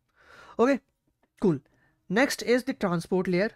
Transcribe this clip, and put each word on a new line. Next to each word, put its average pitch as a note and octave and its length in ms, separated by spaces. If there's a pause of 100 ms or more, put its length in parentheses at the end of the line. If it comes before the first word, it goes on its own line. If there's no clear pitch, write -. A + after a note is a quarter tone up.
(580)
Okay, B3 220 (600)
cool. E3 200 (500)
Next B3+ 320
is A#3+ 220
the C4+ 100
transport F3+ 540
layer. F#3+ 280